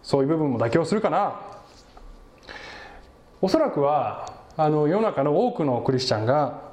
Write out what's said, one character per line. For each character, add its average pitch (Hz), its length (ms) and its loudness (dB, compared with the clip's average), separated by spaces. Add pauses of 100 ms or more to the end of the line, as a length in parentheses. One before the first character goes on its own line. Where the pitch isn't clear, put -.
そ - 160 0
う - 40 4
い - 20 2
う - 20 -2
部 160 120 0
分 147 120 0
も 113 80 -2
妥 113 120 0
協 165 120 2
す 165 100 -2
る 214 60 0
か 214 100 0
な。 170 300 -2 (2000)
お 185 60 2
そ 311 120 4
ら 277 120 2
く 147 100 0
は、 139 440 0 (320)
あ 156 100 4
の、 151 220 4
世 190 100 2
の 220 80 2
中 143 160 0
の 151 240 2
多 240 60 -2
く 175 100 -2
の 127 160 0
ク 135 140 0
リ 127 80 2
ス - 60 -4
チ - 60 2
ャ 107 100 0
ン - 20 0
が 139 340 0 (140)